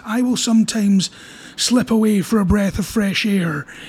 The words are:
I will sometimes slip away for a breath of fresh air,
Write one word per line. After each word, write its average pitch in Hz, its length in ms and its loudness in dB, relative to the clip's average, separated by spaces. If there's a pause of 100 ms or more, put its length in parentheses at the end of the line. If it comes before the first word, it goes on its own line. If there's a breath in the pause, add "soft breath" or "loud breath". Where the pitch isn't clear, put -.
I 226 180 -2
will 247 140 0
sometimes 208 720 2 (460 loud breath)
slip - 340 0
away 214 320 2
for 220 180 0
a 196 60 2
breath 196 320 0
of 196 80 -2
fresh 202 400 -2
air, 165 400 -2 (240 loud breath)